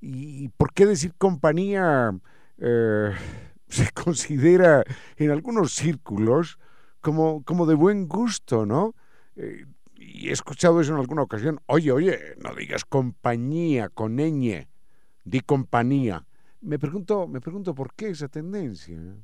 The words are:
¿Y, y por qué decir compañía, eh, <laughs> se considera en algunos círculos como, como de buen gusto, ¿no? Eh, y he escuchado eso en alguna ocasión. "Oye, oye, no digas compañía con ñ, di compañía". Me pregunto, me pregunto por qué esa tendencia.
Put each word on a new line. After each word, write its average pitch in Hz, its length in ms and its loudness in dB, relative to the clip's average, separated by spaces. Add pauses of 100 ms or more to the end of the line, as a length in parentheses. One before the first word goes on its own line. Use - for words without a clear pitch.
¿Y, 139 440 -12
y 120 40 -10
por - 240 0
qué 196 120 6
decir 175 320 2
compañía, 165 960 2 (460)
eh, 113 540 2 (280)
<laughs> - 280 -20
se - 240 0
considera 156 920 4 (340)
en 151 140 2
algunos 170 420 -2
círculos 131 840 -2 (420)
como, 156 420 0
como 170 220 0
de 160 100 6
buen 190 320 4
gusto, 170 580 -2
¿no? 170 300 0 (400)
Eh, - 300 -12 (320)
y - 320 -12
he - 20 -2
escuchado 165 500 2
eso 151 120 0
en 147 60 -2
alguna 120 240 -2
ocasión. 123 440 -4
"Oye, 147 240 4
oye, 123 520 0
no - 120 -10
digas - 300 -8
compañía 127 1040 -2
con 110 280 -4
ñ, 131 500 -2 (560)
di 127 180 -4
compañía". 123 840 0 (360)
Me 151 180 -6
pregunto, 180 480 -4
me 131 140 -10
pregunto 175 340 -8
por 135 180 -10
qué 220 160 -10
esa 147 180 -8
tendencia. 139 720 -10 (240)